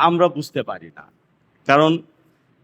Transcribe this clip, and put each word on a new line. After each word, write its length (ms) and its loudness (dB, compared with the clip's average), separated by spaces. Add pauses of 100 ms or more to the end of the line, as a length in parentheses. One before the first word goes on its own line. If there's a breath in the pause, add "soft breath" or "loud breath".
আমরা 180 2 (120)
বুঝতে 320 -10
পারি 280 -16
না। 60 -20 (640)
কারণ 240 4 (720)